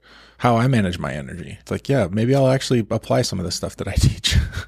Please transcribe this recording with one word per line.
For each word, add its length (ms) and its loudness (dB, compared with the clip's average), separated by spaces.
how 180 4
I 120 4
manage 320 2
my 120 -4
energy. 480 -10
It's 120 -14
like, 180 -4
yeah, 200 2
maybe 240 0
I'll 140 4
actually 420 2
apply 340 0
some 160 -4
of 60 -4
the 60 -6
stuff 240 -6
that 140 -8
I 40 -6
<laughs> 40 -2
teach. 400 2